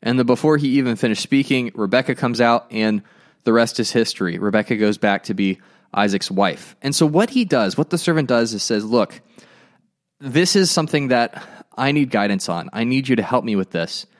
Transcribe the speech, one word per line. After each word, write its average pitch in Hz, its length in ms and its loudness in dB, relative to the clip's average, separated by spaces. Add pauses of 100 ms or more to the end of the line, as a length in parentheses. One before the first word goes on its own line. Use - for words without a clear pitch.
And 123 160 0
the, 127 60 2
before 127 320 2
he 139 220 0
even 123 180 0
finished 110 260 -2
speaking, 131 520 0
Rebekah 113 400 0
comes 120 260 -2
out, 117 300 2
and 110 320 0 (420)
the 117 80 2
rest 117 280 2
is 110 100 -2
history. 101 480 -2
Rebekah 104 380 0
goes 104 200 2
back 98 280 0
to 107 100 -4
be 95 260 -2 (320)
Isaac's 98 380 -2
wife. 95 500 -4
And 139 140 -6
so - 100 2
what 160 260 2
he 254 140 0
does, 120 320 0
what 151 140 -2
the 170 80 -2
servant 160 300 0
does, 117 260 0
is 101 80 -6
says, 107 220 -2
"Look, 110 360 0 (1000)
this 147 380 0
is 190 140 2
something 151 380 0
that 120 340 0 (340)
I 135 160 0
need 143 180 2
guidance 101 380 0
on. 87 240 -6
I 113 120 -4
need 131 240 -2
you 127 80 2
to 110 60 0
help 117 220 0
me 110 100 -2
with 95 160 -2
this. - 360 -6 (140)